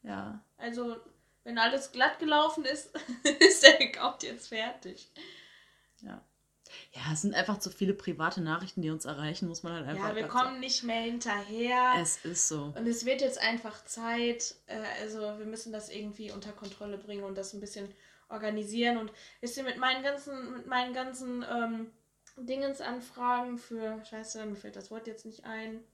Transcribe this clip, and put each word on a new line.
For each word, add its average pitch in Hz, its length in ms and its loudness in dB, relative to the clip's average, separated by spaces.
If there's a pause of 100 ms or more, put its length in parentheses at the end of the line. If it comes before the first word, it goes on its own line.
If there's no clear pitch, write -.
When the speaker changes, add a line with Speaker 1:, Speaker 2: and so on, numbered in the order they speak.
Speaker 1:
Ja. 208 400 -8 (140)
Speaker 2:
Also, 233 400 -6 (460)
wenn 233 140 -4
alles 247 340 4
glatt 254 280 4
gelaufen 311 460 4
ist, 294 260 -4 (320)
<laughs> 285 160 6
ist - 240 10
der 269 180 12
Account - 420 -2
jetzt - 260 -10
fertig. 220 600 -6 (920)
Speaker 1:
Ja. 95 200 -14 (720)
Ja, 131 100 -12 (120)
es 156 80 -2
sind 202 140 2
einfach 202 240 2
zu 190 120 -4
viele 196 220 2
private 170 480 -2
Nachrichten, 170 400 -2
die 156 80 0
uns 156 160 -2
erreichen, 151 420 -4
muss 170 160 -6
man 170 100 -6
halt 156 140 -6
einfach 190 220 -2
Speaker 2:
Ja, 214 60 -2
wir 220 80 -2
Speaker 1:
dazu 226 140 -4
Speaker 2:
kommen 254 220 2
nicht 254 240 -2
mehr 226 180 0
hinterher. 233 960 2
Speaker 1:
Es 165 260 0
ist 175 220 2
so. 147 280 -2
Speaker 2:
Und 226 120 -2
es 233 180 0
wird 262 160 2
jetzt 262 180 2
einfach 226 460 -2
Zeit, 233 680 -2 (120)
äh, 220 140 -6 (200)
also 214 180 -8
wir 208 260 -6
müssen 226 260 -8
das 214 180 -10
irgendwie 208 420 -8
unter 202 200 -10
Kontrolle 202 460 -10
bringen 202 260 -8
und 196 140 -6
das 196 160 -8
ein 202 60 -10
bisschen 202 320 -10 (380)
organisieren. 214 680 0
Und 220 140 -6 (300)
wisst 240 160 -6
ihr, 269 60 -6
mit 247 140 -4
meinen 262 260 2
ganzen, 277 500 -4
mit 262 140 -12
meinen 254 260 0
ganzen, 254 560 -4
ähm, 226 420 -2 (440)
Dingensanfragen 247 1200 -2
für, 220 500 -8
scheiße, 220 380 -10
mir 208 80 -6
fällt 202 200 -14
das 196 140 -14
Wort 226 160 -12
jetzt 220 180 -12
nicht 220 220 -18
ein. 220 340 -8 (140)